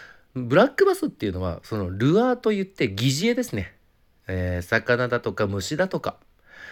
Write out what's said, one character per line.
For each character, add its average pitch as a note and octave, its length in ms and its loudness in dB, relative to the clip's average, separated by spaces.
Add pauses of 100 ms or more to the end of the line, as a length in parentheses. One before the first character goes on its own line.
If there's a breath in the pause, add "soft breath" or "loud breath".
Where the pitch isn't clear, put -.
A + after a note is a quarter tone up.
(340 loud breath)
ブ B2+ 220 0
ラ G#3 100 10
ッ - 40 -4
ク F#4+ 160 4
バ F#4+ 80 4
ス - 120 -2
っ - 40 -4
て - 160 -6
い - 20 0
う F#2 40 -2
の F2+ 100 -4
は、 F2+ 220 -4
そ - 120 -8
の F#2 140 -4
ル B2+ 340 2
ア B3+ 80 2
ー B3 40 0
と A3+ 140 -2
い G3+ 120 0
っ - 20 -2
て D3 260 -4
疑 A2 180 0
似 D3+ 200 0
餌 A#3+ 60 2
で B3+ 80 -2
す - 120 -8
ね。 F#2+ 200 -6 (520)
え F2+ 340 -4
ー、 - 20 -8
魚 A#2+ 460 0
だ A#2 120 -2
と G2+ 140 -4
か G#2+ 120 0
虫 G2+ 300 -4
だ F3+ 100 0
と F3+ 140 -6
か、 - 160 -6 (560 loud breath)